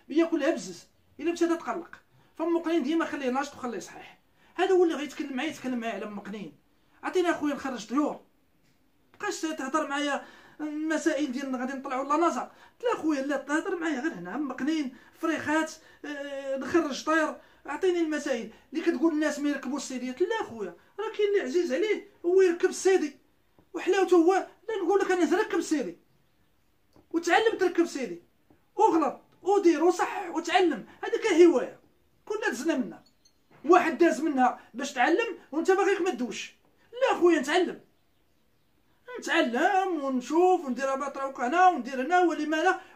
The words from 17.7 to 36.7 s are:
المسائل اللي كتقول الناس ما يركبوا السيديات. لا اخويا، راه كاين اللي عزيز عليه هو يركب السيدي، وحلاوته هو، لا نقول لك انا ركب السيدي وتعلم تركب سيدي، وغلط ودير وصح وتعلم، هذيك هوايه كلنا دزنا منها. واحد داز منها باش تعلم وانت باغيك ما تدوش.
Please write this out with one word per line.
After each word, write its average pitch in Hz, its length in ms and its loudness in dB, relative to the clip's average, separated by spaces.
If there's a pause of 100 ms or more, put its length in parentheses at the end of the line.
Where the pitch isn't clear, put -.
المسائل 294 520 -2 (220)
اللي 339 120 -4
كتقول 320 280 2
الناس 302 260 -2
ما 294 100 -2
يركبوا 269 280 -4
السيديات. 254 440 -6
لا 427 200 0
اخويا، 202 340 -8 (240)
راه 440 180 -6
كاين 415 120 2
اللي 403 120 2
عزيز 262 320 -2
عليه 392 360 -2 (160)
هو 370 160 4
يركب 359 280 2
السيدي، 349 480 2 (560)
وحلاوته 359 440 4
هو، 339 300 6 (220)
لا 440 60 -2 (100)
نقول 392 140 4
لك 392 120 0
انا 359 300 2
ركب 403 160 -2
السيدي 269 400 -2 (1120)
وتعلم 381 480 2
تركب 349 260 2
سيدي، 214 360 -8 (540)
وغلط 330 460 2 (200)
ودير 339 420 2
وصح 370 460 0
وتعلم، 320 560 0 (180)
هذيك 440 240 -2
هوايه 330 520 6 (460)
كلنا 427 240 -4
دزنا 269 280 -2
منها. 185 260 -6 (640)
واحد 330 320 4
داز 311 240 2
منها 254 380 0 (140)
باش 247 200 -8
تعلم 339 440 0 (140)
وانت 302 200 0
باغيك 381 300 2
ما 370 80 0
تدوش. 240 460 -8 (360)